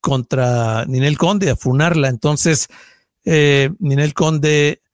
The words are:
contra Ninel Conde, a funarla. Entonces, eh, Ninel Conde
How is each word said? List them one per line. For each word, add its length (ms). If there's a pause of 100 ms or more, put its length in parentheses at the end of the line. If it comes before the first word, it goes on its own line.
contra 840
Ninel 320
Conde, 320
a 60
funarla. 520
Entonces, 600 (560)
eh, 540
Ninel 360
Conde 680 (140)